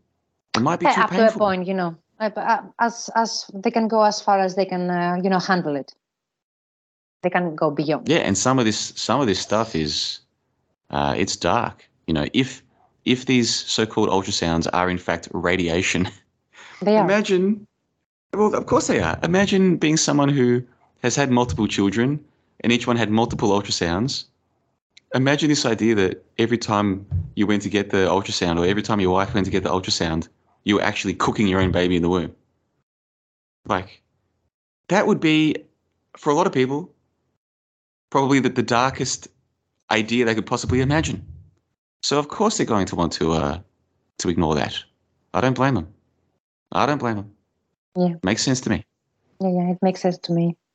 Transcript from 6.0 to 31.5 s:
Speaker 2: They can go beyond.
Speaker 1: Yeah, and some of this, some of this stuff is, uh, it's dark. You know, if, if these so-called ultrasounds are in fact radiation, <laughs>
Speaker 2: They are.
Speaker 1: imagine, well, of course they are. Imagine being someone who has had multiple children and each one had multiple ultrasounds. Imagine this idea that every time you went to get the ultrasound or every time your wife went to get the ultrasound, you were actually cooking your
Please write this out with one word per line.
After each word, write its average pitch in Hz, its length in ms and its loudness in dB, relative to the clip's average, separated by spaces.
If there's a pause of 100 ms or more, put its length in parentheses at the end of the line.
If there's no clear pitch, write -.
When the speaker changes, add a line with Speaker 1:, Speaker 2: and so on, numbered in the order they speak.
Speaker 2:
They 185 80 -2
can 175 240 -2
go 156 160 0
beyond. 147 360 -2
Speaker 1:
Yeah, 156 120 2
and 95 180 0
some 131 220 2
of 117 60 2
this, - 300 -2
some 120 260 -2
of 127 60 2
this 92 120 2
stuff 107 360 -2
is, - 440 -4 (720)
uh, 71 260 -2
it's 92 180 -2
dark. - 540 -4 (160)
You 85 80 -2
know, 73 200 0
if, - 280 -2 (440)
if 123 200 0
these 120 280 2
so-called - 560 -2
ultrasounds 90 600 -2
are 90 180 0
in 90 100 -2
fact - 340 -6
radiation, 87 760 0 (360)
<laughs> - 360 -20
Speaker 2:
They 202 160 2
are. 208 60 4
Speaker 1:
imagine, 196 640 2 (680)
well, 208 200 2
of - 140 -2
course - 200 2
they 165 140 2
are. 82 220 0
Imagine 190 540 2
being 156 200 2
someone 143 320 2
who 123 340 2 (400)
has 120 120 0
had 139 160 2
multiple 120 360 2
children 117 560 0 (380)
and 117 100 2
each 120 160 0
one 120 100 2
had 107 140 0
multiple 113 380 2
ultrasounds. 98 760 -2 (920)
Imagine 147 340 2
this 143 160 2
idea 110 300 2
that 95 280 0 (140)
every 113 200 2
time 104 480 0 (300)
you 101 120 0
went 104 160 2
to 101 60 -4
get 101 200 -2
the 95 180 2
ultrasound 90 520 0
or 87 60 2
every 101 180 2
time 107 160 0
your 90 140 2
wife 98 200 0
went 98 120 0
to 92 60 -4
get 95 120 0
the 85 60 -2
ultrasound, 82 580 -2 (380)
you 101 100 2
were - 60 0
actually 98 320 -2
cooking 107 340 0
your 95 140 2